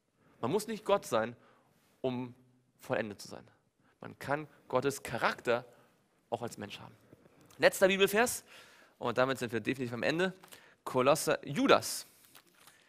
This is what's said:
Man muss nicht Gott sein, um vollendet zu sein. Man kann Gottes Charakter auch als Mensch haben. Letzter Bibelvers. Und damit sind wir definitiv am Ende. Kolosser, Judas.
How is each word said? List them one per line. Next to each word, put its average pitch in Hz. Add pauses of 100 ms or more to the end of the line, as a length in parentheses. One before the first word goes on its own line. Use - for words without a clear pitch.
(400)
Man 127
muss 208
nicht 220
Gott 196
sein, 113 (640)
um 123 (440)
vollendet 110
zu -
sein. - (560)
Man -
kann 147 (220)
Gottes 127
Charakter 123 (680)
auch 113
als 113
Mensch 101
haben. - (600)
Letzter 190
Bibelvers. 196 (540)
Und 117
damit 131
sind 120
wir 117
definitiv 120
am 113
Ende. 170 (520)
Kolosser, 139
Judas. 160 (840)